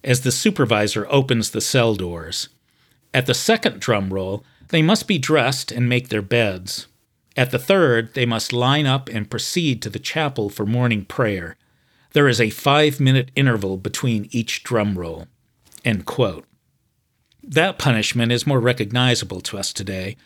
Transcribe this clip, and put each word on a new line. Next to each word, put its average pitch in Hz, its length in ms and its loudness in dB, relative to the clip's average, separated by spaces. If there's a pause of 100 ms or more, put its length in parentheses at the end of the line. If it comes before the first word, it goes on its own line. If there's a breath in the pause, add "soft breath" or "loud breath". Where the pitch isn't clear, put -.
as 127 180 2
the 131 100 0
supervisor 110 800 0
opens 131 420 0
the 107 100 -4
cell 117 340 2
doors. 85 540 -8 (640)
At 131 120 0
the 220 80 2
second - 460 0
drum 98 340 0
roll, 95 300 -6 (260 soft breath)
they 165 120 2
must 185 260 2
be 196 100 0
dressed 131 540 0
and 120 160 0
make 123 220 0
their 107 120 -2
beds. 98 680 -2 (500)
At 131 140 2
the 123 80 -2
third, 131 540 2
they 131 120 0
must 117 280 -2
line 135 320 2
up 131 240 0
and 107 200 -6
proceed 131 520 -2
to - 80 -8
the 104 100 -8
chapel 135 500 -4
for 104 160 -6
morning 117 380 2
prayer. 95 540 -4 (560)
There 143 160 6
is 117 100 2
a 113 100 4
five-minute 135 840 2
interval 110 400 2
between 107 560 -4
each - 320 -4
drum 104 340 0
roll." 85 300 -8 (560)
End 101 220 -2
quote. 95 400 -2 (960)
That 175 340 0
punishment 120 540 0
is 120 160 0
more 135 140 2
recognizable 117 800 0
to - 160 -8
us 98 160 -6
today, 95 420 -6 (100)